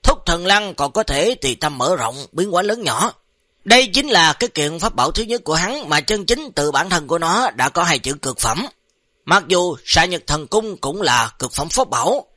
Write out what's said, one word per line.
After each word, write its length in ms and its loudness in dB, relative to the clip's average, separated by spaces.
Thúc 240 4
Thần 200 -2
Lăng 280 2
còn 180 -2
có 100 0
thể 320 0
tùy 260 -4
tâm 180 -4
mở 180 2
rộng, 360 -4
biến 180 -2
hóa 120 2
lớn 200 -2
nhỏ. 300 0
Đây 300 4
chính 140 0
là 240 4
cái 160 -2
kiện 300 -2
pháp 160 -2
bảo 160 2
thứ 120 -4
nhất 220 -4
của 100 0
hắn 340 -2
mà 120 2
chân 260 -2
chính 280 -2
từ 160 0
bản 200 0
thân 160 -2
của 120 0
nó 320 2
đã 180 0
có 140 0
hai 160 0
chữ 160 -4
cực 260 -6
phẩm. 260 -2
Mặc 240 2
dù 360 2
Xạ 200 2
Nhật 220 -4
Thần 200 -4
Cung 300 -2
cũng 260 -6
là 360 2
cực 140 -8
phẩm 160 -4
pháp 220 -2
bảo 360 0